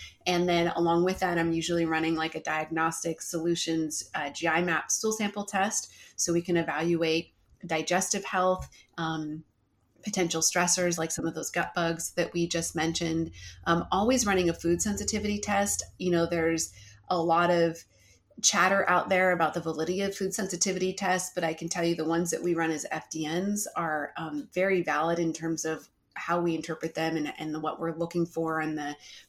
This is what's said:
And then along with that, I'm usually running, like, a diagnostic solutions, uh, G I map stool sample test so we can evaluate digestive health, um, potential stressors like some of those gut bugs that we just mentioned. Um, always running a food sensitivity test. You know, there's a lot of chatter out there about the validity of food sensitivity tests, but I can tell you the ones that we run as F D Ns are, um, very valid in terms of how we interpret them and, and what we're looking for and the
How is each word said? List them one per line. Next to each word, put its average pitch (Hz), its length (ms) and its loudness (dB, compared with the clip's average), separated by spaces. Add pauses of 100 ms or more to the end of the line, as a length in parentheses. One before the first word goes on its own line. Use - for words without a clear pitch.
(280)
And 180 200 2
then 170 220 4
along 170 340 4
with 190 160 0
that, 175 200 0
I'm 165 120 2
usually 165 340 0
running, 160 300 0
like, 160 200 -2
a 156 60 -6
diagnostic 160 840 -2
solutions, 165 880 -2
uh, 147 160 -4
G 156 180 -4
I 165 140 4
map 170 300 0
stool 220 200 0
sample 208 340 -2
test 202 460 -2 (240)
so - 160 0
we 170 120 4
can 170 140 2
evaluate 165 760 2 (320)
digestive 180 580 0
health, 185 460 0 (300)
um, 160 440 -4 (600)
potential 170 380 0
stressors 175 560 2
like 160 140 -2
some 165 140 -4
of 160 80 -2
those 156 160 -6
gut - 240 -2
bugs 165 380 0
that 170 200 -2
we 170 160 0
just 170 280 -4
mentioned. 165 560 0 (340)
Um, 170 260 2
always 220 340 4
running 185 220 4
a 165 60 2
food 170 280 0
sensitivity 208 580 -2
test. 202 440 0 (140)
You 180 140 0
know, 170 140 4
there's 165 460 0 (380)
a 175 120 2
lot 170 280 4
of 170 340 2 (580)
chatter 196 460 4
out 180 220 2
there 185 220 4
about 170 220 2
the 175 60 -2
validity 160 420 -2
of 196 140 -2
food 190 180 -4
sensitivity 185 600 -2
tests, 185 400 0
but 175 100 -2
I 160 100 0
can 165 140 -8
tell 170 160 -4
you 170 120 2
the 160 100 -4
ones 170 240 0
that - 140 -2
we 175 100 2
run 160 180 0
as 151 180 -4
F - 200 -6
D 160 180 -4
Ns 196 480 -2
are, 156 400 -2
um, 156 380 -6
very 185 280 2
valid 165 380 0
in 165 140 2
terms 160 320 -4
of 156 240 -6 (240)
how 175 260 -2
we 170 160 2
interpret 160 380 -6
them 160 240 0
and, 147 200 -2
and 156 240 -6
what 156 180 -4
we're 165 180 -4
looking 170 280 0
for 160 360 -2
and 156 160 -2
the 147 180 -6 (340)